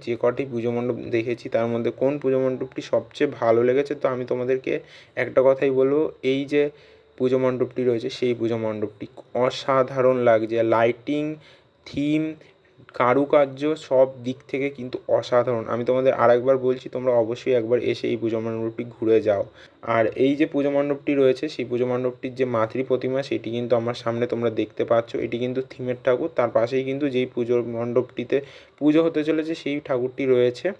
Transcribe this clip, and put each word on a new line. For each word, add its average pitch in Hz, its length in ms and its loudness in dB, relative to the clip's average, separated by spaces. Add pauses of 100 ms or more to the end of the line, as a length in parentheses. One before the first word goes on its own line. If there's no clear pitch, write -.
যে 120 140 -4
কটি 120 260 0
পুজো 120 260 -4
মণ্ডপ 120 260 -2 (140)
দেখেছি, 117 380 -2
তার 117 180 0
মধ্যে 117 240 -2
কোন 135 280 0
পুজো 135 200 0
মণ্ডপটি 131 420 -4
সবচেয়ে 127 500 -2
ভালো 117 320 2
লেগেছে, 135 320 2
তো - 120 -2
আমি 127 180 -4
তোমাদেরকে 127 480 -2 (420)
একটা 123 280 2
কথাই 135 280 4
বলবো, 135 300 4 (220)
এই 135 220 0
যে 143 180 2 (540)
পুজো 127 200 2
মণ্ডপটি 127 460 0
রয়েছে, 120 260 0
সেই 123 240 -2
পুজো 113 240 -2
মণ্ডপটি 107 480 -6 (300)
অসাধারণ 131 840 2
লাগছে। 113 460 2
লাইটিং, 120 600 0 (600)
থিম, 147 360 -2 (720)
কারুকার্য 135 680 4 (140)
সব 131 320 2 (160)
দিক 127 140 -6 (100)
থেকে 139 220 -4
কিন্তু 127 280 -8 (100)
অসাধারণ। 117 600 0
আমি 117 180 -2
তোমাদের 131 280 2
আরেকবার 120 440 4
বলছি, 127 320 -2
তোমরা 127 220 -2
অবশ্যই 120 420 0
একবার 117 260 2
এসে 113 280 -2
এই 120 100 -2
পুজো 113 220 -2
মণ্ডপটি 113 440 -6
ঘুরে 113 380 2
যাও। 101 220 0 (380)
আর 117 220 2 (120)
এই 135 200 2
যে 151 100 2
পুজো 143 260 -2
মণ্ডপটি 143 440 -2
রয়েছে, 131 340 2
সেই 131 160 -8
পুজো 120 200 -2
মণ্ডপটির 123 500 -4
যে 127 100 -2
মাতৃ 120 380 -2
প্রতিমা, 127 400 -2
সেটি 117 280 -6
কিন্তু 120 240 -2
আমার 117 180 0
সামনে 117 340 -4
তোমরা 117 220 -2
দেখতে 110 360 -4
পাচ্ছ। 117 300 0
এটি 120 220 -4
কিন্তু 127 220 -4 (100)
থিমের 123 340 -6
ঠাকুর, 135 320 0
তার 120 140 0
পাশেই 123 340 0
কিন্তু 135 260 -4
যেই 127 160 0
পুজো 123 360 -2
মণ্ডপটিতে 120 760 -2 (400)
পুজো 151 260 4
হতে 160 200 0
চলেছে, 160 320 -2
সেই 147 200 -6 (100)
ঠাকুরটি 127 400 -2
রয়েছে। 123 420 2 (120)